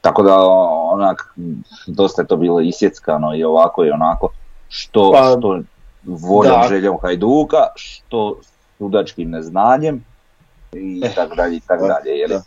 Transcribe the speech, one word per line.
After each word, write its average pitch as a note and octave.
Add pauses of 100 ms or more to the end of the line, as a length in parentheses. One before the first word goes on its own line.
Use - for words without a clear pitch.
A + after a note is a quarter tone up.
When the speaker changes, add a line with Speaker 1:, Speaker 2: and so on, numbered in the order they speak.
Speaker 1:
tako F2
da, G2 (500)
onak, F#2+ (520)
dosta F#2
je D#2
to F#2+
bilo E2+
isjeckano D#2+
i D#2+
ovako E2
i D2+
onako, D#2+ (400)
što, -
Speaker 2:
Pa, C#3 (120)
Speaker 1:
što G#2+ (440)
voljom, F#2
Speaker 2:
da. A#2+
Speaker 1:
željom F#2+
Hajduka, B2 (100)
što - (400)
sudačkim G2
neznanjem A#2 (680)
i F#2
Speaker 2:
Eh, A#2+
Speaker 1:
tak E2+
dalje, F2
i E2
tak F2+
Speaker 2:
da, F#2+
Speaker 1:
dalje, D2
jel? C#2+
Speaker 2:
da. F#3+